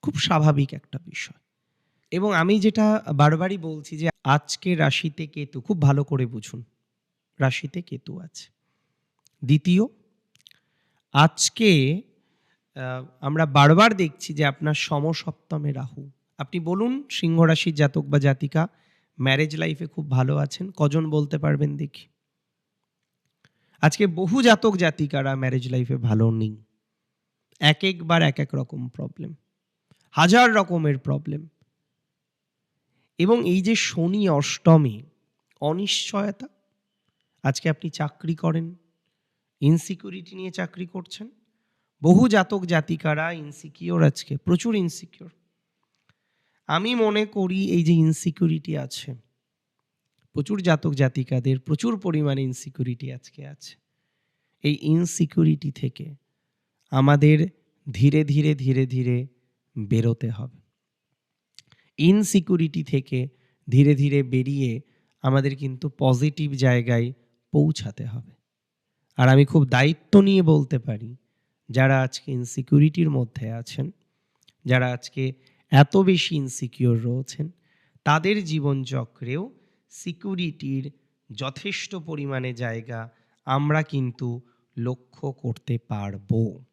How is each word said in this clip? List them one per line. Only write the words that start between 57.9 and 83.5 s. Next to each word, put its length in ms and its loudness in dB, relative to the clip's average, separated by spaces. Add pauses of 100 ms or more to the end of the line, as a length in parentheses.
ধীরে 320 4
ধীরে, 320 0
ধীরে 300 0
ধীরে 420 -2 (500)
বেরোতে 520 -2
হবে। 320 -12 (1400)
ইনসিকিউরিটি 840 2
থেকে 440 -4 (420)
ধীরে 260 6
ধীরে 280 2
বেরিয়ে 580 -2 (400)
আমাদের 340 0
কিন্তু 420 -8
পজিটিভ 540 0
জায়গায় 600 0 (380)
পৌঁছাতে 540 -2
হবে। 260 -14 (840)
আর 120 6
আমি 160 8
খুব 200 2
দায়িত্ব 560 4
নিয়ে 200 4
বলতে 380 2
পারি, 360 -10 (540)
যারা 320 2
আজকে 300 -6
ইনসিকিউরিটির 800 2
মধ্যে 420 -4
আছেন, 400 -10 (760)
যারা 280 0
আজকে 400 -8 (360)
এত 280 8
বেশি 380 2
ইনসিকিউর 680 -2
রয়েছেন, 500 -8 (520)
তাদের 400 0
জীবনচক্রেও 1080 -6 (380)
সিকিউরিটির 1000 -8 (400)
যথেষ্ট 640 -12
পরিমাণে 580 -8
জায়গা 560 -10 (360)
আমরা 380 -2